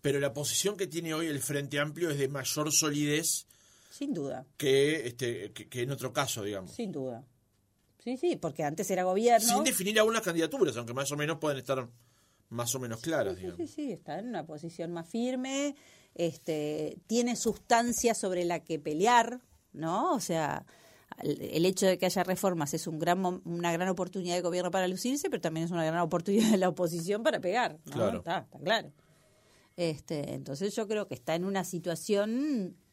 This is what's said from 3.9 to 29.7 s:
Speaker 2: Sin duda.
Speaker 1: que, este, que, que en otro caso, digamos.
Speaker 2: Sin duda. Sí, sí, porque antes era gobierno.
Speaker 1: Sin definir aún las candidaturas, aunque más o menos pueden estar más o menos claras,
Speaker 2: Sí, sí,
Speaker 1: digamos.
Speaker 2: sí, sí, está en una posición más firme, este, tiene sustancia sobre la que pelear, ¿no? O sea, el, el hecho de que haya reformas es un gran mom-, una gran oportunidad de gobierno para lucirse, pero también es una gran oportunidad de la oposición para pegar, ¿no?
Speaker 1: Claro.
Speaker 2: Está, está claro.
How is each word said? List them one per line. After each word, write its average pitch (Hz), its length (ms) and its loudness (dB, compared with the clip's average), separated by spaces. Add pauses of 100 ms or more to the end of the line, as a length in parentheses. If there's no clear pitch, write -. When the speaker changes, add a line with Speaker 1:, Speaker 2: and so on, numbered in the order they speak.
Speaker 2:
Sin 285 220 -6
duda. 135 320 -6 (100)
Speaker 1:
que, 139 520 4
este, 117 440 -6
que, - 160 -16
que 123 140 -6
en 127 100 -2
otro 127 220 -6
caso, 127 300 -2
digamos. 98 280 -6
Speaker 2:
Sin 208 220 -6
duda. 131 320 -8 (760)
Sí, 247 140 -6
sí, 339 220 0
porque 160 260 -4
antes 160 260 -2
era 185 140 0
gobierno. 220 420 6 (100)
Speaker 1:
Sin 220 100 4
definir 214 340 2
aún 220 140 6
las 226 80 2
candidaturas, 165 560 2
aunque 120 160 -6
más 135 180 -2
o 147 60 -2
menos 151 220 0
pueden 147 180 0
estar 127 320 -2 (600)
más 117 240 -2
o 135 60 -2
menos 117 220 -6
claras, 135 320 0
Speaker 2:
Sí, 90 80 -8
sí, 92 60 -8
Speaker 1:
digamos. 285 220 -6
Speaker 2:
sí, - 60 -16
sí, 294 160 -4
está 160 280 -8
en 233 100 -8
una 170 160 -6
posición 165 480 -8
más 165 160 -8
firme, 262 680 -2 (400)
este, 151 920 -2
tiene 240 280 2
sustancia 233 760 2
sobre 180 320 0
la 175 180 0
que 160 160 -4
pelear, 226 640 4 (320)
¿no? 196 400 0
O 240 80 2
sea, 160 440 0 (560)
el, - 200 -2
el 160 240 0
hecho 190 220 2
de 180 100 6
que - 80 0
haya 180 180 2
reformas 180 500 0
es 165 140 -4
un 165 120 -6
gran 175 200 2
mom-, 180 240 0
una 170 300 0
gran 180 160 0
oportunidad 180 460 -2
de 180 60 2
gobierno 175 300 0
para 185 160 2
lucirse, 247 420 -2
pero 190 120 -2
también 160 240 -2
es 170 60 -4
una 170 120 0
gran 160 160 0
oportunidad 180 520 2
de 208 60 6
la 185 120 4
oposición 180 540 -2
para 233 180 2
pegar, 185 360 0 (100)
¿no? 143 40 -14
Speaker 1:
Claro. 107 280 0
Speaker 2:
Está, 175 200 -2
está - 200 -14
claro. 190 340 0 (840)